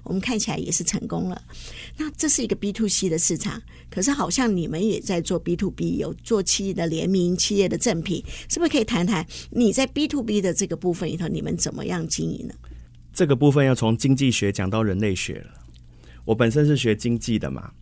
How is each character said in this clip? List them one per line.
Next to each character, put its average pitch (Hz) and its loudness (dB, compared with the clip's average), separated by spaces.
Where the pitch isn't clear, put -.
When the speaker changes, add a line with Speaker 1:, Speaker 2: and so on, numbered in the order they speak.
Speaker 1:
我 - -6
们 190 -2
看 233 -2
起 208 -2
来 - -4
也 - -4
是 - -2
成 - -2
功 175 -4
了。 - -8
那 311 -4
这 302 0
是 285 2
一 214 -2
个 196 0
B 202 -4
to 214 0
C 190 0
的 160 2
市 165 2
场， 202 -4
可 - -6
是 190 2
好 277 0
像 226 2
你 170 -2
们 170 0
也 196 0
在 180 -2
做 170 0
B 175 -2
to 180 -2
B， - -2
有 - -4
做 208 0
企 196 0
业 185 -4
的 175 -2
联 165 -2
名、 185 4
企 202 0
业 190 4
的 175 0
赠 180 0
品， 170 -4
是 - -2
不 349 2
是 311 2
可 302 2
以 247 4
谈 208 0
谈 180 0
你 226 4
在 262 2
B 285 -2
to 285 -2
B 214 0
的 185 0
这 190 -2
个 165 -4
部 180 0
分 165 -4
里 160 -4
头， 170 -4
你 160 -2
们 - -4
怎 - -2
么 151 -8
样 170 -4
经 160 -2
营 - -8
呢？ - -12
Speaker 2:
这 - 4
个 139 4
部 143 6
分 139 4
要 131 6
从 113 2
经 135 4
济 131 2
学 101 2
讲 95 -2
到 110 0
人 98 0
类 104 2
学 - -6
了。 - -16
我 110 2
本 117 4
身 147 4
是 147 6
学 113 4
经 120 0
济 113 0
的 71 -4
嘛， 65 -8